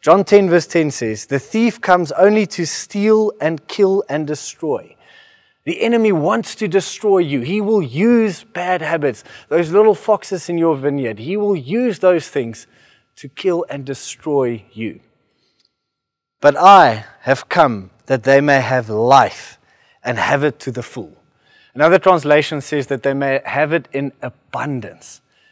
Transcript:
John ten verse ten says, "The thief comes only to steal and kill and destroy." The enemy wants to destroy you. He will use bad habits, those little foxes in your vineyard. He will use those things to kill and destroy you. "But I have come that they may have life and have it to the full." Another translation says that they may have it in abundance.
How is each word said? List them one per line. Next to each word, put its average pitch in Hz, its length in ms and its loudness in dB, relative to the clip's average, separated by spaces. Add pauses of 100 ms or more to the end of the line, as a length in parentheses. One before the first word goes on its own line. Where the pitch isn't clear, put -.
John 180 240 4
ten 202 240 4
verse 170 180 2
ten 156 240 0
says, 110 360 -8
"The 139 120 -2
thief 226 400 -2
comes 180 320 0
only 202 360 2
to - 180 -6
steal 214 720 0
and 156 300 -4
kill 196 400 0
and 147 180 -4
destroy." 143 720 -8 (680)
The - 180 -8
enemy 226 300 2
wants 180 440 -2
to 214 120 -6
destroy 190 520 0
you. 143 200 -2
He 165 200 -4
will 208 220 0
use 196 640 0
bad 180 380 -4
habits, 151 420 -4 (260)
those 160 220 -2
little 208 240 4
foxes - 520 -4
in 170 120 -4
your 165 160 2
vineyard. 135 420 -4
He 151 200 -8
will 202 180 -2
use 180 440 -4
those 180 280 2
things 117 400 -8 (480)
to 139 140 -18
kill 175 400 -4
and 139 160 -12
destroy 131 880 -4
you. 110 260 -10 (1400)
"But 143 160 2
I 165 480 6 (160)
have - 260 -2
come 113 440 0 (160)
that 127 160 -2
they 139 180 4
may 143 180 4
have 123 300 -2
life 117 680 2 (460)
and 120 160 -6
have 143 240 -2
it 147 160 -4
to 135 120 -10
the 117 120 -10
full." 87 340 -16 (560)
Another 165 240 4
translation 151 640 2
says 143 260 -6
that 139 140 -6
they 139 140 -2
may 139 280 -2
have 147 300 -4
it 165 180 -4
in 139 200 -6 (100)
abundance. 123 1000 -12 (320)